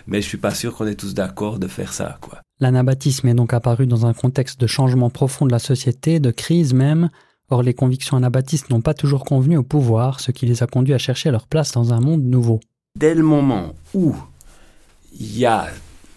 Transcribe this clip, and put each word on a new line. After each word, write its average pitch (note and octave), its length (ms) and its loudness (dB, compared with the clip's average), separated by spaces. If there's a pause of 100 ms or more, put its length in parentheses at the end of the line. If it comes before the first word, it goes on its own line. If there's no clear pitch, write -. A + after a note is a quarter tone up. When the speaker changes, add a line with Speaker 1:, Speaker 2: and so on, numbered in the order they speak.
Speaker 1:
mais G#2 140 -2
je - 80 -6
suis - 80 -10
pas G2+ 180 -2
sûr A#2 200 -6
qu'on G#2+ 120 -4
est G#2 80 -4
tous G2+ 200 -10
d'accord G#2 440 -6
de F#2 100 -4
faire G2 260 -10
ça, - 260 -10
quoi. - 220 -20 (160)
Speaker 2:
L'anabaptisme C3 720 2
est A#2+ 60 4
donc A#2+ 180 2
apparu A#2+ 340 0
dans A#2+ 200 2
un A#2 80 2
contexte C3 440 -2
de B2 80 0
changement B2+ 440 2
profond C3+ 340 -2
de C3 80 2
la A#2 60 2
société, C3+ 640 0
de B2+ 100 2
crise E3 420 0
même. D3+ 380 2 (400)
Or, B2 120 2
les B2 120 2
convictions C3 420 0
anabaptistes C3 540 0
n'ont A#2 100 2
pas D3+ 140 0
toujours C#3+ 320 -2
convenu C#3+ 320 2
au C3 40 2
pouvoir, B2+ 580 0
ce - 100 -6
qui - 160 -4
les A#2+ 160 0
a B2 40 -2
conduits C3 280 0
à B2 40 2
chercher C3 320 -2
leur A2+ 160 -2
place D3+ 260 -2
dans A#2+ 200 2
un A#2 80 2
monde D3 240 0
nouveau. A#2+ 360 2 (380)
Speaker 1:
Dès D#3 160 4
le E3 80 4
moment C3+ 520 2 (180)
où E3 240 0 (1040)
il A2 160 -12
y A#2+ 80 -2
a G#2 240 0 (480)